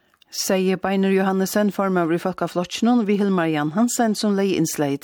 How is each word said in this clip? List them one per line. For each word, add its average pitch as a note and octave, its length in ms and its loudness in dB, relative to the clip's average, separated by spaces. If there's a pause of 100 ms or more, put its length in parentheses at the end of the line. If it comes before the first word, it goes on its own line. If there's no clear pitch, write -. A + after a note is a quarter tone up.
(320)
Sier F#3+ 500 -2
Beinar G3 320 0
Johannesen, F#3+ 580 2
formann F#3 400 0
i F3 60 0
Folkeflokken, F3 720 -2
og A#3+ 160 2
Vilhelm G3 320 2
Mariann D#3 400 0
Hansen, A3+ 400 0
som G#3 160 0
leier G3 240 0
innslag D3 460 -2